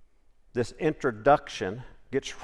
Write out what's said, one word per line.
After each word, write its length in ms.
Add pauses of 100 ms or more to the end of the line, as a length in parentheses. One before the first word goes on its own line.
(520)
this 220
introduction, 1080 (280)
gets 220 (100)